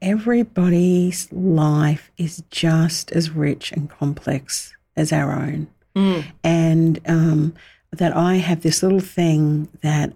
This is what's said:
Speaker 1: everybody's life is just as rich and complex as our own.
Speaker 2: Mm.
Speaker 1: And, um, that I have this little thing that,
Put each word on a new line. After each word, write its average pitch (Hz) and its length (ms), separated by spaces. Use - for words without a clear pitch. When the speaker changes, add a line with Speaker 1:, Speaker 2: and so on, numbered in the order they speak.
Speaker 1:
everybody's 180 1300
life 151 840
is 165 320
just 160 600
as 160 200
rich 147 420
and 147 160
complex - 840
as 156 160
our 147 220
own. 143 340
Speaker 2:
Mm. 190 280
Speaker 1:
And, 165 640
um, 160 460
that 165 240
I 180 200
have 170 260
this 160 220
little 190 160
thing 151 680
that, 147 340